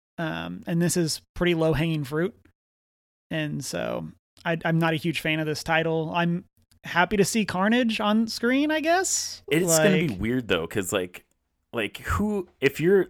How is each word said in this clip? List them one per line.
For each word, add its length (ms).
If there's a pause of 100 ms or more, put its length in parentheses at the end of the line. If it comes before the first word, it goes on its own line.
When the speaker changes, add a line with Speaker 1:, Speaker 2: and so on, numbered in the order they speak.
(180)
Speaker 1:
um, 480
and 160
this 140
is 240 (140)
pretty 200
low-hanging 500
fruit. 300 (960)
And 340
so 440 (360)
I, 200
I'm 140
not 160
a 20
huge 240
fan 180
of 80
this 160
title. 500
I'm 340 (360)
happy 340
to 80
see 200
Carnage 560
on 260
screen, 460
I 80
guess. 680
Speaker 2:
It's 300
gonna 120
be 180
Speaker 1:
Like 120
Speaker 2:
weird, 280
though, 180
'cause, 260
like, 320 (480)
like, 260
who, 500 (120)
if 200
you're 300